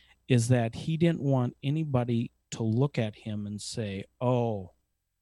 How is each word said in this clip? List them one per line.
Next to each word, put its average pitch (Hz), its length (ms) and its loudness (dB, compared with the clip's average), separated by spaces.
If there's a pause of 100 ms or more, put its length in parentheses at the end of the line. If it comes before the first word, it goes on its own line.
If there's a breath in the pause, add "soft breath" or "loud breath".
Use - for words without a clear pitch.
(280 soft breath)
is 120 220 4
that 117 260 2
he 160 220 -4
didn't 165 240 4
want 131 420 0
anybody 131 680 0 (220)
to - 120 -8
look 120 360 0
at 107 160 -2
him 104 320 -8
and 101 120 -8
say, 101 440 -8 (180)
"Oh, 117 500 0 (500)